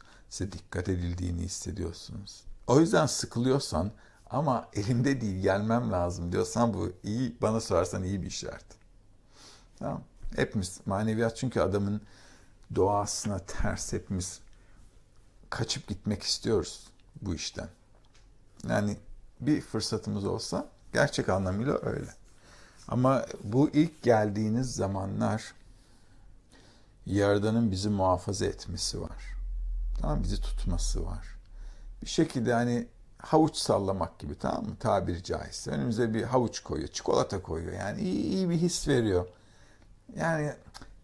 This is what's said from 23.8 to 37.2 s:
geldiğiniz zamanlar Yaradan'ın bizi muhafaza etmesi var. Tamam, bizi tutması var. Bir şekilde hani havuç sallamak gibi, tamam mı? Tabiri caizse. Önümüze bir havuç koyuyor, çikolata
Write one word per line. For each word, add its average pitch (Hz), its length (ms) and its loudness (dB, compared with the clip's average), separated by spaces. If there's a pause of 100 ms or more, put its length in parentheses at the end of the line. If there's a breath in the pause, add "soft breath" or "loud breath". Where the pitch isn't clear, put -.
geldiğiniz 110 720 4
zamanlar 104 800 -2 (1500 soft breath)
Yaradan'ın 104 640 4
bizi 95 180 0
muhafaza 95 580 2
etmesi - 540 -4
var. - 360 -8 (640)
Tamam, 147 220 0
bizi 92 180 0
tutması - 680 -2
var. - 320 -10 (640 soft breath)
Bir - 40 -8
şekilde 131 460 2
hani 120 340 2 (320)
havuç 156 380 4
sallamak 95 600 2
gibi, - 200 -8
tamam - 260 -2
mı? - 160 -8
Tabiri 92 420 0
caizse. - 480 -6
Önümüze 120 440 0
bir 110 80 0
havuç 123 380 0
koyuyor, - 280 -6
çikolata - 540 0